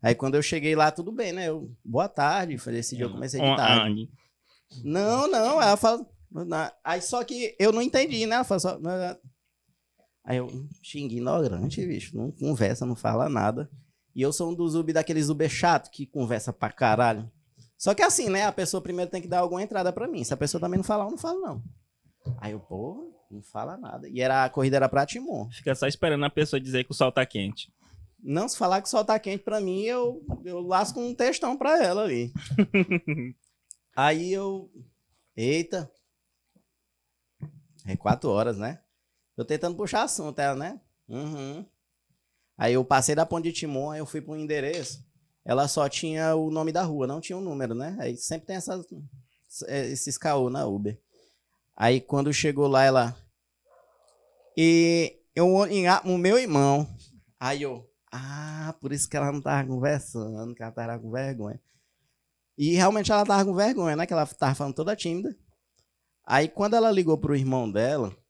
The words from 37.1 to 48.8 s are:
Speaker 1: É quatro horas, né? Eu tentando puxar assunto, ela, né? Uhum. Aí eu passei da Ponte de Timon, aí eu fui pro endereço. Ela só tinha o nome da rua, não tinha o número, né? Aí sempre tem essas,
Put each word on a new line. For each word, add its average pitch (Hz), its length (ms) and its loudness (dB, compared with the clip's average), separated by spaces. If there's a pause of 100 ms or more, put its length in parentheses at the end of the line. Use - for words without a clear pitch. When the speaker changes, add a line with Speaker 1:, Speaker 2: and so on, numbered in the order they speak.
Speaker 1:
É 95 120 -6
quatro 113 320 0
horas, 110 280 0
né? 120 220 -8 (560)
Eu - 80 -6
tentando 165 320 -4
puxar 208 280 -2
assunto, 151 360 -6
ela, 139 160 0
né? 175 240 -8 (300)
Uhum. 143 560 -8 (920)
Aí 120 180 2
eu 127 100 2
passei 135 300 4
da 156 100 2
Ponte 165 200 -4
de 170 60 -2
Timon, 147 400 -6
aí 156 80 -10
eu 151 60 -8
fui 151 160 -8
pro 156 160 -12
endereço. 151 680 -6 (400)
Ela 135 240 2
só 143 220 0
tinha 160 460 -2
o 160 140 0
nome 160 220 -2
da 175 120 0
rua, 151 240 -2
não 143 120 -6
tinha 180 180 -10
o 190 40 -8
número, 139 340 -4
né? 151 240 -6
Aí 120 160 -6
sempre 160 320 -8
tem 190 80 -8
essas, 185 300 -8 (840)